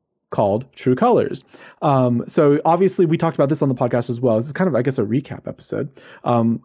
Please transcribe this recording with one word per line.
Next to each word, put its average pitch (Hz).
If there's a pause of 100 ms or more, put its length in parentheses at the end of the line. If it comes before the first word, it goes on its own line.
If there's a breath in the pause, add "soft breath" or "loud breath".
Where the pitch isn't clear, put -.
(300)
called 110
True 127
Colors. 214 (380 loud breath)
Um, 127
so 147
obviously 180
we 160
talked 165
about 143
this 147
on 147
the 131
podcast 120
as 117
well. 120
This 120
is 151
kind 185
of, 160
I 113
guess, 131
a 120
recap 113
episode. - (340 loud breath)
Um, 117